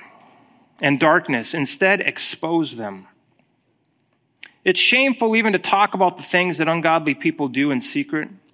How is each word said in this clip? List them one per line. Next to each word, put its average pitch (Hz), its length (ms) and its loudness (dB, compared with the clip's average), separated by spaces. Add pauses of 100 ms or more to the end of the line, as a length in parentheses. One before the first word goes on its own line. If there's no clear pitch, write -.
(840)
and 139 160 2
darkness. 156 560 2
Instead, 190 460 0
expose 156 760 -2
them. 98 300 -10 (1600)
It's 185 160 2
shameful 247 560 2
even 220 160 2
to 180 80 0
talk 202 340 2
about 180 220 2
the - 80 -12
things 180 340 0
that 160 80 0
ungodly 160 480 0
people 156 320 -4
do 135 240 -2
in 127 100 -2
secret, 143 480 -6 (260)